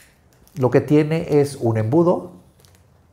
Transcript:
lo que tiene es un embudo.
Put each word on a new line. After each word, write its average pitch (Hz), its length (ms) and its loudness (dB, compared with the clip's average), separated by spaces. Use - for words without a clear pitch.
lo 127 160 -2
que 139 100 4
tiene 151 600 0
es 143 160 -2
un 113 200 -2
embudo. 160 540 0